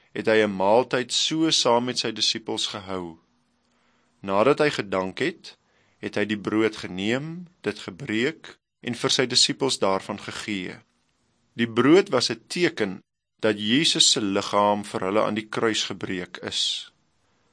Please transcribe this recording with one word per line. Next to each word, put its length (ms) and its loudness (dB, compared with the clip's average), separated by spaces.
het 140 -6
hy 160 6
'n 140 0
maaltyd 560 2
so 380 0
saam 340 2
met 140 -6
sy 140 -2
disippels 540 -4
gehou. 520 -8
Nadat 380 4
hy 120 4
gedank 480 -4
het, 380 -6
het 160 -8
hy 100 0
die 140 -2
brood 380 0
geneem, 720 -6
dit 180 -6
gebreek 800 -6
en 140 -6
vir 160 -2
sy 160 2
disippels 520 0
daarvan 420 0
gegee. 560 -8
Die 140 0
brood 400 6
was 220 2
'n 160 -8
teken 560 -2
dat 160 2
Jesus 520 2
se 120 0
liggaam 640 2
vir 220 -6
hulle 180 2
aan 80 -2
die 160 -6
kruis 400 0
gebreek 560 -8
is. 460 -6